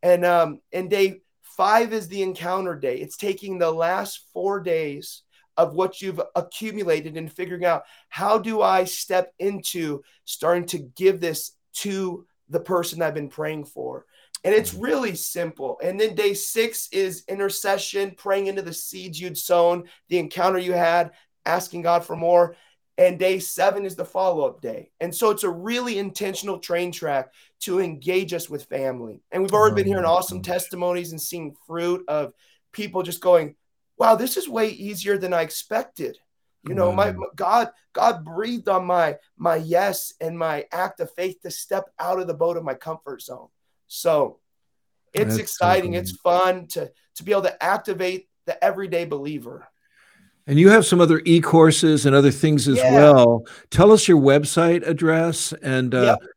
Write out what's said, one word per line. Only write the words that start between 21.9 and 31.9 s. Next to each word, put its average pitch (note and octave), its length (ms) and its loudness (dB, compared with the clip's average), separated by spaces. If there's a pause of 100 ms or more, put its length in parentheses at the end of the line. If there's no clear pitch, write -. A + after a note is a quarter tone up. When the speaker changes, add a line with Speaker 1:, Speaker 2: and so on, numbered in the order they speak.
Speaker 1:
for E3+ 100 -10
more. E3+ 400 2 (400)
And F3+ 220 4
day F#3 200 0
seven F#3+ 460 -2
is F#3 120 -10
the F3+ 80 -8
follow-up F3 580 -4
day. - 380 -12
And E3+ 140 -8
so A3+ 140 2
it's G#3 160 -2
a F#3+ 60 0
really A3+ 480 -6
intentional G3 600 -8
train F3 320 -4
track C#3+ 440 -6 (280)
to F#3+ 180 -2
engage E3+ 520 -4
us E3+ 160 -8
with D3 160 -10
family. B2+ 560 -8 (100)
And F3+ 120 -2
we've G3 100 -2
already G#3 220 6
been G3+ 120 0
hearing F#3+ 200 -2
Speaker 2:
Oh, E3 80 4
Speaker 1:
awesome F#3 240 -2
Speaker 2:
gosh. F#3 160 -12
Speaker 1:
testimonies F3+ 560 -6
and D#3+ 100 -12
seeing D#3 340 -12 (120)
fruit F3 420 -4